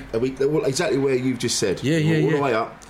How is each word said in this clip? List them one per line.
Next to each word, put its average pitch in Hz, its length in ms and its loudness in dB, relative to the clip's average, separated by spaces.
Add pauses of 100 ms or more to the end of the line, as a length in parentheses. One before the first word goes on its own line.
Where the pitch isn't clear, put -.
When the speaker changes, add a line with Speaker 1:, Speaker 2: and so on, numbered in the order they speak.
(140)
Speaker 1:
And 113 80 0
we, 131 100 0
well, 143 340 0
exactly 139 320 0
where 135 180 2
you've 123 240 0
just - 200 -2
said. - 240 0
Speaker 2:
Yeah, 156 140 2
Speaker 1:
We 156 60 2
Speaker 2:
yeah, 160 120 2
Speaker 1:
walk 156 80 2
all 156 80 2
Speaker 2:
yeah. 156 60 2
Speaker 1:
the 139 60 0
way 127 100 2
up, - 360 -4